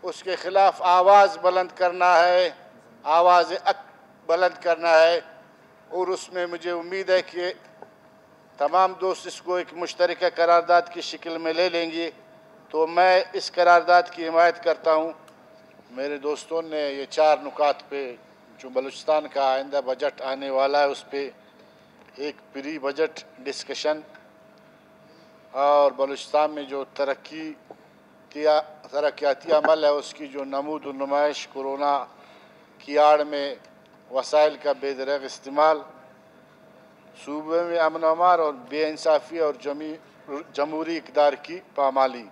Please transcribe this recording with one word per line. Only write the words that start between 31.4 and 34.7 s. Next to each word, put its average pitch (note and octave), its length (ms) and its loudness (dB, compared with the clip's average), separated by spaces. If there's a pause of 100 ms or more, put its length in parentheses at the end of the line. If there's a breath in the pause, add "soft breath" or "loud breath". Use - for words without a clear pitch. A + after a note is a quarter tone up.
कोरोना C#3 500 -4 (840 loud breath)
की C#3+ 180 -6
आड़ D3+ 260 6
में C#3+ 320 -8 (540)
वसाइल D3 460 2
का C#3+ 180 -4